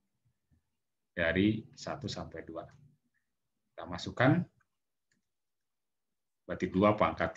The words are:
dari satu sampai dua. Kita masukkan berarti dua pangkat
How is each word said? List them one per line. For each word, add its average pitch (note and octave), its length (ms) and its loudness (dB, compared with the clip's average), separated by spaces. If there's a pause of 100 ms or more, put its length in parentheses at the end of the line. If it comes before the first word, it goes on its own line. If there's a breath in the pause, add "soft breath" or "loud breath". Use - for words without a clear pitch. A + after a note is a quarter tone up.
(1120)
dari F2+ 480 2 (160)
satu F2 320 -8
sampai E2 400 -10
dua. D#2+ 160 -10 (1040)
Kita E2 160 -16
masukkan A2+ 560 0 (2000)
berarti F2 240 -2
dua G#2 240 6
pangkat E2 400 2